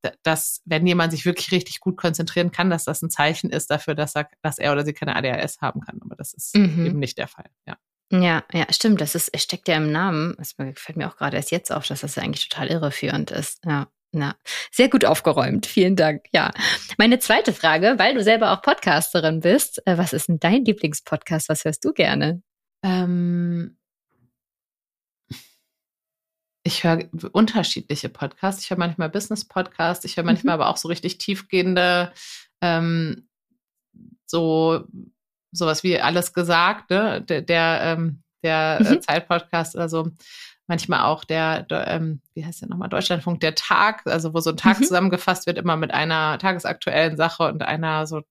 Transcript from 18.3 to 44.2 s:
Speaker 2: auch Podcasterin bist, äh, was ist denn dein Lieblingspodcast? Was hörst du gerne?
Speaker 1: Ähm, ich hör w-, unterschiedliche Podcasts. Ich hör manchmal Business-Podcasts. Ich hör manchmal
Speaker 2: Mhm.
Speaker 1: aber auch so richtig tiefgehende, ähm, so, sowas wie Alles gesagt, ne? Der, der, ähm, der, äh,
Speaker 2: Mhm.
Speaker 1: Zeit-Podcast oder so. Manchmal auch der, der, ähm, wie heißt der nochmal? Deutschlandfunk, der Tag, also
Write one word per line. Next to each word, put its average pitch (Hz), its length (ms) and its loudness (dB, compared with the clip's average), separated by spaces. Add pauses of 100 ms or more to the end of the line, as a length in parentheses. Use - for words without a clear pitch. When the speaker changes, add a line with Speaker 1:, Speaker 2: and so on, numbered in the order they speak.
Speaker 2:
auch 185 100 0
Podcasterin 160 760 2
bist, 185 480 2
äh, 180 100 4
was 175 160 0
ist - 160 -4
denn 165 100 2
dein 220 260 4
Lieblingspodcast? 156 840 -2
Was 156 160 -2
hörst 156 180 -4
du 294 100 0
gerne? 151 500 0 (400)
Speaker 1:
Ähm, 175 920 -2 (3000)
ich - 200 -2
hör 165 160 4 (120)
w-, 165 200 -10
unterschiedliche 208 800 0
Podcasts. 190 540 -6
Ich - 60 -12
hör 180 80 -2
manchmal 170 320 -2
Business-Podcasts. 180 960 -4
Ich - 120 -6
hör 170 60 -2
manchmal 170 320 2
Speaker 2:
Mhm. 151 60 0
Speaker 1:
aber - 100 4
auch - 60 -2
so - 100 -8
richtig 170 300 -4
tiefgehende, 180 920 0 (500)
ähm, 165 680 0 (960)
so, 160 600 0 (680)
sowas 165 320 -2
wie 180 180 2
Alles 175 320 0
gesagt, 175 560 2
ne? 196 320 0
Der, 165 200 -2
der, 165 420 2
ähm, 165 400 -2 (200)
der, 160 400 2
äh, 214 120 6
Speaker 2:
Mhm. 349 60 -2
Speaker 1:
Zeit-Podcast 165 720 -2
oder 170 140 -2
so. 165 200 -2 (580)
Manchmal 170 360 0
auch 156 200 2
der, 160 400 -2
der, - 240 -4
ähm, 160 340 -4 (120)
wie 160 120 -10
heißt 165 160 -14
der 151 80 -14
nochmal? 180 200 -6
Deutschlandfunk, 175 500 -2
der 160 160 0
Tag, - 520 2
also 160 260 -2